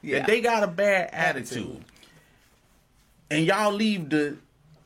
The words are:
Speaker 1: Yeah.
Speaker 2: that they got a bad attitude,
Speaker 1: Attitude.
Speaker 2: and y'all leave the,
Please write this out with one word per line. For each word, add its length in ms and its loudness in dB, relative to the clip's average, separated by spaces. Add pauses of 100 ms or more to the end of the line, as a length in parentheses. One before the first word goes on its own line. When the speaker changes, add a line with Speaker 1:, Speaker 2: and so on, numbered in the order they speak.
Speaker 1:
Yeah. 160 0
Speaker 2:
that 80 -4
they 140 4
got 200 2
a 60 2
bad 440 0
attitude, 360 -2 (160)
Speaker 1:
Attitude. 220 -12 (1500)
Speaker 2:
and 140 2
y'all 260 2
leave 380 -2
the, 280 0 (480)